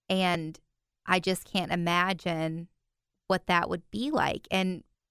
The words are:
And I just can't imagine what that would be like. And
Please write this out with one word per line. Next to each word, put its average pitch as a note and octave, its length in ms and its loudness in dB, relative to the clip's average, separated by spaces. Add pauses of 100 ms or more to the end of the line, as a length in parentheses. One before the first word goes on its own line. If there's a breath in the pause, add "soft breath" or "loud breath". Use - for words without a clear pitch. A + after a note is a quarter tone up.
And F3 500 0 (480)
I F#3 140 4
just F#3 240 0
can't F3+ 280 -4
imagine E3+ 960 0 (600)
what F#3 180 0
that F3 240 4
would F3 200 -6
be B3 200 -4
like. - 400 0
And F#3 340 -2 (260)